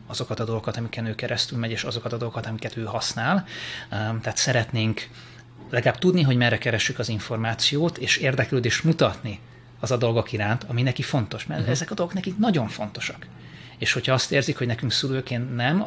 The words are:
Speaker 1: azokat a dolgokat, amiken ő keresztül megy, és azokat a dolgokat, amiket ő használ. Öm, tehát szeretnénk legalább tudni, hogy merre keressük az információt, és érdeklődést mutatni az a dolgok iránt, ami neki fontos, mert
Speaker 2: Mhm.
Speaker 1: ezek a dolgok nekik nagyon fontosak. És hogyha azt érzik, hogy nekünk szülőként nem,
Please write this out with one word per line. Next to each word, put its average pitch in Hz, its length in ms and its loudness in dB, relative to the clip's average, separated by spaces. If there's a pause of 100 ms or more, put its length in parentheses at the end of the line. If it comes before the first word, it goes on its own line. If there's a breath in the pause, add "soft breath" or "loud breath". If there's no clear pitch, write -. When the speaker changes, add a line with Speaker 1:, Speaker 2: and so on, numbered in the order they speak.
Speaker 1:
azokat - 320 -4
a 120 40 -2
dolgokat, 113 340 -2
amiken 117 280 -4
ő 110 100 -4
keresztül 120 440 -4
megy, 113 120 -2
és 110 120 -2
azokat 120 300 -4
a 117 40 -2
dolgokat, 117 280 -4
amiket 113 320 -6
ő 117 60 -4
használ. 120 640 0 (460 loud breath)
Öm, 110 300 -2
tehát - 160 -4
szeretnénk 110 680 2 (640 loud breath)
legalább 120 300 2
tudni, 180 220 6
hogy 135 160 6
merre 120 200 4
keressük 113 420 0
az 117 100 -2
információt, 117 880 0
és - 200 2
érdeklődést 127 680 2
mutatni 117 560 2 (400 loud breath)
az 131 120 -2
a 123 60 4
dolgok 117 340 2
iránt, 107 320 0
ami 120 180 -2
neki 131 200 0
fontos, 113 440 -2
mert - 160 -2
Speaker 2:
Mhm. 113 80 0
Speaker 1:
ezek 135 220 0
a - 20 -8
dolgok 175 220 -2
nekik 185 220 -4
nagyon 180 300 4
fontosak. - 600 -8 (500 loud breath)
És - 160 0
hogyha 131 200 2
azt - 180 2
érzik, 143 260 2
hogy 123 100 0
nekünk 117 240 0
szülőként 127 640 -2
nem, 135 320 2